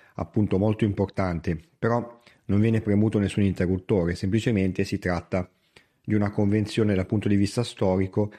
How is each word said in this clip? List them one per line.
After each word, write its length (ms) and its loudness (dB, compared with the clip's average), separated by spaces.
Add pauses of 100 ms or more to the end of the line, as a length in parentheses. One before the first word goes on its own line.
(180)
appunto 420 0
molto 240 2
importante, 760 -2 (200)
però 420 -2 (240)
non 140 2
viene 220 2
premuto 360 2
nessun 240 0
interruttore, 720 0
semplicemente 720 0
si 160 -4
tratta 500 -4 (540)
di 100 -2
una 160 2
convenzione 640 0
dal 140 0
punto 200 -2
di 80 4
vista 280 0
storico 760 0